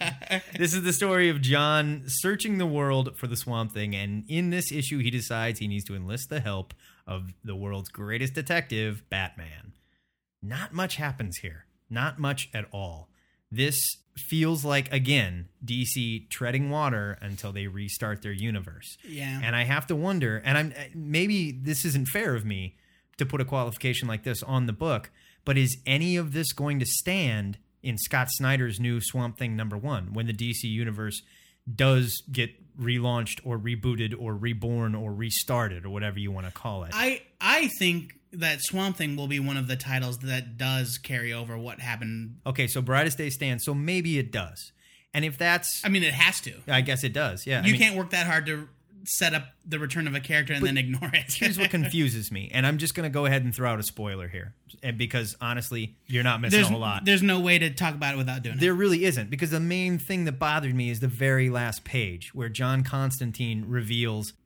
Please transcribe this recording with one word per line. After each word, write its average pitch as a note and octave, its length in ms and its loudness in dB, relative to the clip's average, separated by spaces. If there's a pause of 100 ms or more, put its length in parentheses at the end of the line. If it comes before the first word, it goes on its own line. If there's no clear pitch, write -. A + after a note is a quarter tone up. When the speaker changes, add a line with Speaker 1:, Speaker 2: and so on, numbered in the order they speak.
(580)
Speaker 1:
This E3+ 160 2
is F#3 80 0
the F3 100 2
story F#3 360 4
of D3+ 120 2
John D3 680 4
searching G3+ 500 0
the F3+ 80 2
world C#3 520 2
for B2+ 100 -6
the A#2 80 -2
Swamp A2+ 340 -2
Thing, G#2 240 -2
and G2+ 340 -2
in F3 220 0
this F3 220 -2
issue, C#3 260 -2
he A#2+ 120 2
decides A#2 500 -2
he G#2+ 80 -2
needs G2+ 160 -2
to G2 100 -8
enlist G2+ 340 -6
the D3+ 120 -4
help G2 340 -6 (320)
of F#2 280 -8 (100)
the G#2+ 100 -8
world's G2 340 -6
greatest A#2 460 -6
detective, A#2+ 760 -2
Batman. E2 640 -8 (680)
Not C#3+ 320 -8
much F3+ 220 -2
happens C3 440 -4
here. D#2+ 260 -12 (260)
Not C#3 280 -2
much C#3 340 -2
at G#2+ 160 -6
all. F2 380 -10 (420)
This C3 260 0 (400)
feels D#3+ 480 0
like, C#3+ 280 2
again, B2 560 2 (160)
D A#2+ 200 -2
C A#2 460 -4
treading C3+ 400 0
water A#2 500 0
until G2+ 300 -8
they G2 160 -4
restart G2+ 560 -6
their G#2 80 -6
universe. G2 720 -6
Speaker 2:
Yeah. C#3 400 -8
Speaker 1:
And A#2 140 0
I A#2+ 80 2
have C#3 240 0
to E3+ 80 0
wonder, D3 480 0
and C3+ 120 4
I'm, D3+ 160 0 (220)
maybe E3 560 2
this C3+ 340 -2
isn't C#3 220 2
fair G3 300 0
of G#2+ 80 -2
me F#2+ 320 -4 (400)
to C3 100 0
put C3+ 140 -2
a B2+ 40 0
qualification B2+ 600 -2
like A2 160 -4
this B2 220 -4
on B2+ 220 2
the A#2 60 -2
book, B2+ 380 -2 (340)
but C#3 140 4
is C3 260 4
any D#3+ 320 2
of D#3+ 160 -2
this D3+ 200 0
going C#3+ 260 0
to B2+ 80 2
stand A2+ 720 0 (240)
in A#2 160 -2
Scott B2+ 320 0
Snyder's B2+ 480 2
new A#2+ 220 0
Swamp A#2+ 360 -4
Thing A#2 200 -2
number A2 200 -4
one G#2 360 -4
when A2+ 160 -2
the A2+ 40 -2
D A#2 200 -2
C A#2 160 -4
universe A2 540 -2 (500)
does B2+ 580 4
get B2+ 200 0 (280)
relaunched A#2+ 640 0
or A#2+ 140 -2
rebooted A2+ 600 0
or A2+ 160 -4
reborn A2+ 600 0
or G#2+ 180 -4
restarted G#2+ 720 -2
or G2 60 -6
whatever G#2 280 -2
you G2+ 120 -4
wanna F#2 200 -6
call G2 340 -8
it? E2 100 -10
Speaker 2:
I, B3 280 0 (180)
I C4+ 280 4 (100)
think F3 360 2 (180)
that D#3+ 300 0
Swamp F#3+ 340 0
Thing D3 200 -2
will C#3+ 120 -4
be C#3+ 120 2
one C#3 160 0
of C3+ 120 0
the B2+ 80 0
titles C3 420 -2
that B2+ 380 -4
does B2+ 420 0
carry A#2+ 340 -4
over A#2 260 -6
what A#2 220 -10
happened. A2+ 560 -6 (100)
Speaker 1:
Okay, C3+ 200 2
so C3 140 0
Brightest C3+ 380 2
Day D3+ 120 -2
stands, C3 340 -2
so D3 100 0
maybe E3 440 0
it A2+ 140 0
does. F#2+ 400 -6 (400)
And D3+ 120 2
if D3 120 -2
that's F3 480 2
Speaker 2:
I G#3 40 4
mean, F#3+ 160 6
it D3 100 4
has E3+ 280 6
to. A2 120 -10 (140)
Speaker 1:
I C3 120 6
guess C3 240 0
it A#2+ 80 0
does, A2 340 -2
yeah. C3 140 0
I F3+ 60 2
Speaker 2:
You G#3 60 6
Speaker 1:
mean - 80 4
Speaker 2:
can't A3 160 6
work F#3 140 -2
that F3 160 2
hard D#3+ 200 0
to D3+ 220 -6 (360)
set - 280 2
up D#3 120 0 (220)
the D#3 120 -2
return D3+ 280 -2
of C#3+ 80 -2
a C#3 60 -2
character D3+ 320 0
and C#3+ 80 0
Speaker 1:
But C3+ 60 4
Speaker 2:
then C#3 120 2
ignore C3 360 0
it. - 180 2
Speaker 1:
here's G3+ 260 2
what G3 120 2
Speaker 2:
<laughs> - 0 -
Speaker 1:
confuses C#3+ 600 2
me, G2 240 -6
and C3 120 4
I'm D3 120 2
just D#3 160 -2
gonna D#3+ 160 -2
go C#3+ 160 2
ahead C3+ 160 4
and A#2+ 100 0
throw B2+ 200 0
out G#2+ 80 0
a - 20 -4
spoiler G2 460 -6
here, F#2 260 -10 (280)
and A#2+ 140 -2
because, A#2 440 -2
honestly, A#2 560 -4 (100)
you're B2 160 2
not A#2+ 180 4
missing F#3+ 180 6
Speaker 2:
There's G3 100 6
Speaker 1:
a - 20 2
whole D3 100 2
lot. A2+ 260 -2
Speaker 2:
there's G3 180 6
no F#3 160 6
way F3 180 6
to D#3+ 120 4
talk D#3 240 0
about C#3+ 200 -2
it C3+ 40 0
without B2+ 240 0
doing A#2+ 140 -4
it. C3 40 -2
Speaker 1:
There F3+ 140 6
really F3+ 320 4
isn't, B2 240 2
because D3 200 0
the D#3+ 80 2
main F3+ 400 2
thing F3+ 280 0
that C#3 120 -2
bothered D3+ 360 2
me B2 160 2
is A2+ 100 -2
the C3 80 2
very C3 420 4
last A#2+ 320 -2
page, F#2+ 500 -2
where A#2+ 180 -4
John B2+ 340 2
Constantine B2+ 840 -2
reveals A2+ 680 -2 (120)